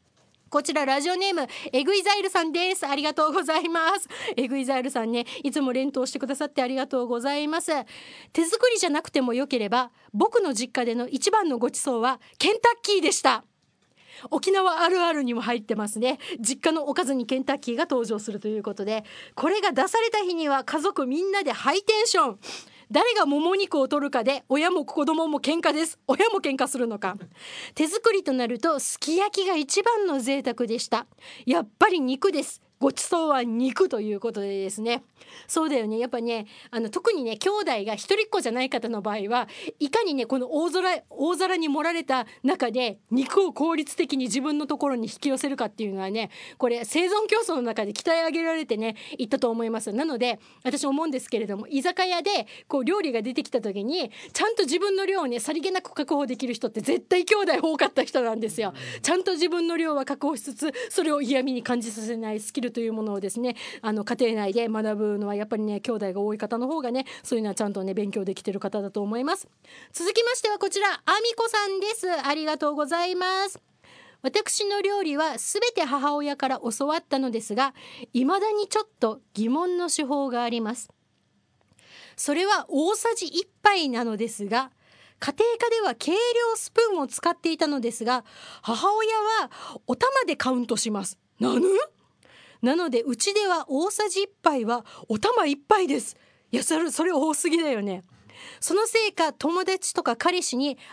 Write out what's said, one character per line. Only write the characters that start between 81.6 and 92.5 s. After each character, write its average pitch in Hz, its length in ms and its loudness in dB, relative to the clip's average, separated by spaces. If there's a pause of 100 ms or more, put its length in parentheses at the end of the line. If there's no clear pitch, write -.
そ - 160 -2
れ 349 140 2
は 392 220 4
大 320 260 2
さ 466 200 0
じ 381 120 -6
一 339 180 -4 (180)
杯 359 280 4
な 240 140 -2
の 220 120 -2
で 226 120 -2
す 208 180 -8
が、 247 240 0 (500)
家 - 180 -4
庭 466 200 4
科 466 100 2
で 453 140 2
は 269 120 0
計 - 180 -2
量 392 60 4 (380)
ス - 140 -8
プ - 100 2 (100)
ー 370 60 0
ン 320 40 0
を 269 60 -2
使 - 220 -2
っ 349 100 0
て 330 140 -2
い 311 60 -4
た 320 80 2
の 285 140 -2
で 233 120 -2
す 220 140 -6
が、 247 180 2 (380)
母 269 320 2
親 440 200 2 (280)
は 254 80 -6 (360)
お 247 80 0
玉 539 320 4
で 330 100 0
カ 254 160 0
ウ 247 60 2
ン 247 60 0
ト 226 140 -2
し 220 120 -2
ま 196 140 -4
す。 - 140 -8 (200)
な 240 140 2
ぬ？ 285 160 4 (920)